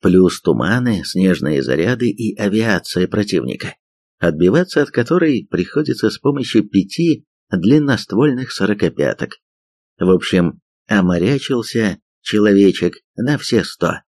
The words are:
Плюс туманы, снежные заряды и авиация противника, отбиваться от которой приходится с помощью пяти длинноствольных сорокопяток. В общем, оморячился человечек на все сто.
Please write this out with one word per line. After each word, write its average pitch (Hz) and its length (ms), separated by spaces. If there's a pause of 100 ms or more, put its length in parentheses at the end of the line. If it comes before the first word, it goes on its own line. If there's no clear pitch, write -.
Плюс 90 400
туманы, 92 640
снежные 80 580
заряды 95 460
и 107 260
авиация 101 720
противника, 90 720 (420)
отбиваться 92 640
от 139 80
которой 147 600
приходится 110 580
с 104 100
помощью 143 480
пяти 147 600 (240)
длинноствольных 127 1000
сорокопяток. 95 800 (680)
В 90 120
общем, 90 500 (280)
оморячился 107 1080 (240)
человечек 101 720 (220)
на 139 200
все 110 260
сто. - 340 (160)